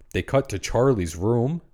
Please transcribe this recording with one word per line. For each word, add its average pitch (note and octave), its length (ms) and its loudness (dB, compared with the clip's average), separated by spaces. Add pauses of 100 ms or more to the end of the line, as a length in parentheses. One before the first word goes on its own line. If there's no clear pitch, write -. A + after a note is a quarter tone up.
(140)
they F2+ 80 0
cut C3+ 280 0
to G2+ 100 -6
Charlie's A2 580 0
room A#2+ 440 0 (120)